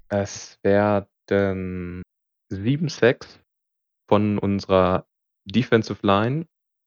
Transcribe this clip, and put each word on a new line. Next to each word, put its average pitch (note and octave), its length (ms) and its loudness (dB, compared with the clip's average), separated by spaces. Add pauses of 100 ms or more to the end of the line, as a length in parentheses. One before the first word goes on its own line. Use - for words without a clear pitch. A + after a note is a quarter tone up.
Es - 540 -6
werden G2 1400 -2 (480)
sieben C3 380 -2
Sacks - 520 0 (680)
von G#2 300 2
unserer F#2+ 680 0 (380)
Defensive G#2+ 640 0
Line A#2 400 0 (400)